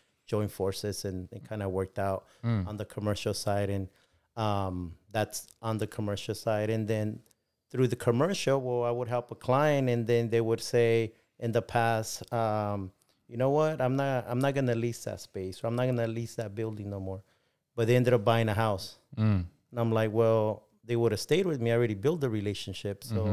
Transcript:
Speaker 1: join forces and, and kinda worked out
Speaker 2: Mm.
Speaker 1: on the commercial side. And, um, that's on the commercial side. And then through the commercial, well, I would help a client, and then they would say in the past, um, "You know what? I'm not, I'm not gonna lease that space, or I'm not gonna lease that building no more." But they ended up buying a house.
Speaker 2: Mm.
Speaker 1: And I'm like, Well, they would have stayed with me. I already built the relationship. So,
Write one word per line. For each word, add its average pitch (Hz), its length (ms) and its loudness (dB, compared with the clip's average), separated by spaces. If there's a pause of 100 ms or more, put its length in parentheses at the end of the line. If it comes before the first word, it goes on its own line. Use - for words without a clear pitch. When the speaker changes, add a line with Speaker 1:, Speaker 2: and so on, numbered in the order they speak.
(280)
Speaker 1:
join 107 200 0
forces 98 560 -4
and, 92 280 -6
and 98 160 -16
kinda 104 200 -6
worked 95 300 -4
out 98 280 -2 (180)
Speaker 2:
Mm. 110 240 0
Speaker 1:
on 107 100 -8
the 101 80 -8
commercial 104 480 -2
side. 101 380 0
And, 98 180 -4 (480)
um, 95 560 -2 (180)
that's - 360 -4 (160)
on 113 160 -2
the 107 80 -2
commercial 104 480 -6
side. 107 340 0
And 110 180 -2
then 107 340 -2 (500)
through 127 160 2
the - 80 -2
commercial, 139 640 2
well, 123 220 -2
I 120 80 0
would 120 160 -2
help 120 240 -4
a 110 40 -12
client, 139 540 4
and 120 160 2
then 117 240 4
they 117 120 4
would 113 200 0
say 117 520 2 (260)
in 117 140 -2
the 117 80 4
past, 117 720 0
um, 104 600 -2 (360)
"You 120 100 -12
know 127 120 2
what? 156 320 2
I'm 127 140 2
not, 139 320 0
I'm 123 120 -2
not 139 140 2
gonna 127 220 2
lease 117 300 -4
that 104 160 -8
space, 95 420 -10
or 117 40 -2
I'm 117 80 -2
not 127 120 2
gonna 120 200 0
lease 113 280 -6
that 107 180 -6
building 107 360 -6
no 101 100 -6
more." 95 240 -8 (520)
But 113 120 2
they 123 80 6
ended 123 180 6
up 110 100 4
buying 113 260 4
a 104 40 0
house. 107 440 0 (200)
Speaker 2:
Mm. 104 280 4 (260)
Speaker 1:
And 120 80 -6
I'm 113 120 2
like, 110 200 2
Well, 113 560 2 (160)
they 120 120 -2
would 117 160 2
have 101 100 -2
stayed 185 240 2
with 151 160 -2
me. 117 100 2
I 117 40 4
already 117 200 2
built 147 260 0
the 135 80 0
relationship. 101 760 -4
So, 113 120 -4 (180)